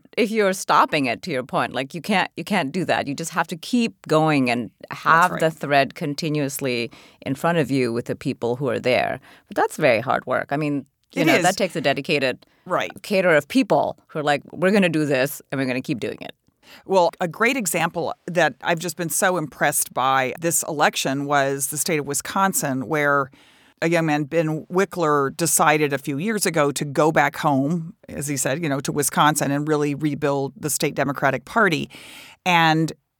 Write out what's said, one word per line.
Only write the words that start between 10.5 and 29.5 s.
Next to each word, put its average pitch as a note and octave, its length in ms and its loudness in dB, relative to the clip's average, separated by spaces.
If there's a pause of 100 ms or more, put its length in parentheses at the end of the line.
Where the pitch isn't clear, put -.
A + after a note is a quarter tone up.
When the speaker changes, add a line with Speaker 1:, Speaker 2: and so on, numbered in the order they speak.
Speaker 1:
I C#3+ 60 0
mean, D3 280 -2 (280)
you E3+ 100 0
Speaker 2:
It - 20 2
Speaker 1:
know, D#4 100 4
Speaker 2:
is. F#3 80 2
Speaker 1:
that F#3 140 2
takes F#3 180 -2
a E3 60 -2
dedicated C3+ 640 -2 (200)
Speaker 2:
Right. C#3 260 -4 (100)
Speaker 1:
cadre F#3 340 2
of C#3 120 4
people G3+ 500 2 (100)
who - 120 -8
are C#3+ 40 -4
like, C#3+ 180 0 (100)
"We're F3+ 200 0
gonna G3 180 4
do D#3 160 0
this, C#3 360 0 (100)
and C#3 80 -4
we're C3+ 60 -2
gonna B2+ 160 -4
keep A#2+ 200 -6
doing - 180 -8
it." - 140 -16 (520)
Speaker 2:
Well, F3+ 260 4 (100)
a F3+ 80 -2
great A#3 260 0
example E3 580 -2 (120)
that D#3+ 360 0
I've E3+ 180 -2
just E3+ 180 -8
been E3+ 120 -6
so F#3 280 0
impressed D#3 560 -2
by C3 480 2
this E3 220 0
election C#3+ 600 -2
was C#3 420 0
the D3+ 100 -8
state D#3+ 200 0
of C#3+ 80 -4
Wisconsin, C#3+ 840 -2
where C#3+ 440 2 (500)
a E3 60 0
young E3 200 2
man, D3+ 180 0
Ben D#3 400 -2
Wickler, D#3 720 0
decided D#3 560 2
a - 40 -2
few C#3+ 200 -6
years G3+ 280 -2
ago D3+ 280 2
to - 100 -4
go D3+ 280 2
back D3 260 2
home, D#3 560 0 (160)
as C#3+ 180 -8
he D3+ 80 -4
said, D3+ 260 -2
you E3 60 -2
know, C#3 140 -2
to D3 100 -6
Wisconsin D3 580 2
and C#3+ 160 -2